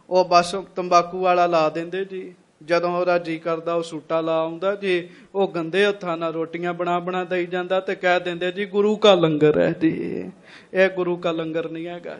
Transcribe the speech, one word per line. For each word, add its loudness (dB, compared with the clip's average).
ਉਹ 4
ਬਸ 4
ਤੰਬਾਕੂ 2
ਵਾਲਾ 4
ਲਾ 2
ਦਿੰਦੇ -6
ਜੀ, -12
ਜਦੋਂ 0
ਉਹਦਾ 2
ਜੀ -4
ਕਰਦਾ -4
ਉਹ -2
ਸੂਟਾ -4
ਲਾ 0
ਆਉਂਦਾ -2
ਜੀ। -2
ਉਹ 2
ਗੰਦੇ 0
ਹੱਥਾਂ -2
ਨਾਲ -4
ਰੋਟੀਆਂ -4
ਬਣਾ -2
ਬਣਾ -4
ਦੇਈ -2
ਜਾਂਦਾ -2
ਤੇ -4
ਕਹਿ 2
ਦਿੰਦੇ -4
ਜੀ, -6
"ਗੁਰੂ 2
ਕਾ 8
ਲੰਗਰ 4
ਹੈ 2
ਜੀ, -2
ਇਹ 4
ਗੁਰੂ -2
ਕਾ -2
ਲੰਗਰ -4
ਨਹੀਂ -10
ਹੈਗਾ -12